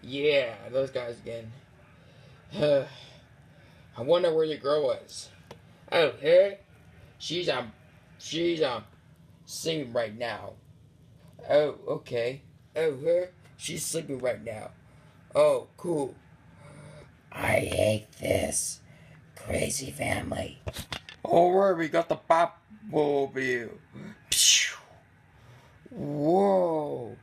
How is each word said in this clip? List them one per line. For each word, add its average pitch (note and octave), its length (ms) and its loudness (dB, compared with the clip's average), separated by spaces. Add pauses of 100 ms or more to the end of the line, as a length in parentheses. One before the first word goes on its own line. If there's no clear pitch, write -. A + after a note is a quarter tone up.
Yeah, C#3 520 0 (180)
those C3+ 200 0
guys A#2+ 280 -6
again. A2+ 320 -12 (1000)
<sighs> C#3+ 340 2 (1080)
I A#2 40 -8
wonder E3+ 320 4
where D#3+ 140 2
the D3+ 100 -4
girl C#3+ 260 0
was. - 460 -4 (600)
Oh, D#3 200 4 (100)
her? F#3 360 6 (600)
She's, E3 320 -4
um, B2 220 -2 (460)
she's, E3 440 -2
um, A#2+ 220 -2 (600)
sleeping D3+ 480 -6
right A2+ 220 -2
now. G#2+ 380 -8 (960)
Oh, C#3+ 260 4 (120)
okay. C3 540 -4 (340)
Oh, D#3 220 0
her? E3+ 320 0 (280)
She's - 280 -8
sleeping C#3+ 340 -6
right A#2 240 -2
now. G#2+ 280 -10 (640)
Oh, D3 340 4 (100)
cool. D#3 380 -4 (1160)
I - 280 0
hate - 600 0
this - 600 -2 (540)
crazy - 560 -6
family. - 680 -6 (680)
All F3+ 300 4
right, F#3+ 240 4
we D#3+ 100 -2
got E3 220 0
the E3 80 0 (120)
Batmobile. C#3 1500 0 (540)
Phew. - 440 4 (1160)
Whoa. D3+ 1300 2